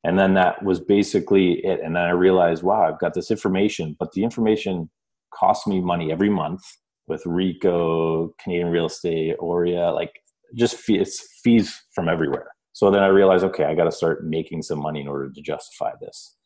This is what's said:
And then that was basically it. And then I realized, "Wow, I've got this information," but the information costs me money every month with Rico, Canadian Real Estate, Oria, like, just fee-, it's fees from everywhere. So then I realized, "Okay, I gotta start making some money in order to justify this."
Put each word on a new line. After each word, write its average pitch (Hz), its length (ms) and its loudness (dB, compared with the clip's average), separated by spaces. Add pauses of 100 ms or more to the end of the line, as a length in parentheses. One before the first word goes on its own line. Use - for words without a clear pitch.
And 92 120 0
then 95 180 4
that 92 280 2
was 92 160 0
basically 98 840 2
it. 95 160 -2
And 80 120 -6
then 87 100 0
I 87 80 0
realized, 90 520 4
"Wow, 101 200 2
I've 80 160 -2
got 85 140 -2
this 90 180 -4
information," 95 680 -2
but 80 140 -6
the 95 100 -2
information 107 640 -2 (440)
costs - 340 0
me 95 140 -2
money 85 280 -2
every 92 200 0
month 87 320 -2 (460)
with 80 180 -6
Rico, 82 1160 0
Canadian 87 280 -4
Real 85 160 0
Estate, 82 540 -4
Oria, 87 520 0
like, - 220 -6 (420)
just 120 220 0
fee-, 104 220 0
it's - 200 -2 (240)
fees 117 400 2 (100)
from 87 140 -2
everywhere. 80 400 -2 (240)
So 101 180 2
then 98 140 4
I 98 40 6
realized, 95 360 6
"Okay, 92 220 -2
I 80 100 -2
gotta 82 160 2
start 80 340 -4
making 80 360 -6
some 78 180 -6
money 76 220 -6
in 71 80 -10
order 69 200 -8
to 71 120 -20
justify - 580 -8
this." - 460 -20